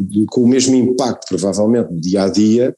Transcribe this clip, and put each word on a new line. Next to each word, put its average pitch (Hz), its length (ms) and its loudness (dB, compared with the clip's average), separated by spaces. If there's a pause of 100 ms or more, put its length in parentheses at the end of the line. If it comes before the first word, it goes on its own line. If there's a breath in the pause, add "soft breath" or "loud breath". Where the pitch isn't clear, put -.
de, 104 180 0
com 123 160 0
o 117 60 4
mesmo 131 280 2
impacto, 127 500 -2
provavelmente, 101 640 -2
no 85 100 -8
dia-a-dia 101 760 0